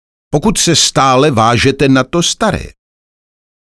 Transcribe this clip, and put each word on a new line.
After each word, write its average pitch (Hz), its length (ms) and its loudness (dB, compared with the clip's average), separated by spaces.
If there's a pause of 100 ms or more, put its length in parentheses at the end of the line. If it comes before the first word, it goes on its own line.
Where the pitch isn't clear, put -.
(340)
pokud 151 240 0
se 170 180 0
stále 135 560 2
vážete 120 580 0
na 131 140 2
to 170 200 -2
staré. - 420 -4 (1120)